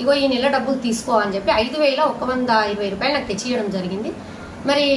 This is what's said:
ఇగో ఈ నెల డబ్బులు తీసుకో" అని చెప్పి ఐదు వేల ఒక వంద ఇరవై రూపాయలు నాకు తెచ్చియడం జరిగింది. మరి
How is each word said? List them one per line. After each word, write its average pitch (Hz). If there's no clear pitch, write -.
ఇగో 277
ఈ 277
నెల 254
డబ్బులు 269
తీసుకో" 240
అని 202
చెప్పి 196
ఐదు 247
వేల 277
ఒక 269
వంద 254
ఇరవై 208
రూపాయలు 269
నాకు 269
తెచ్చియడం 220
జరిగింది. 190
మరి 285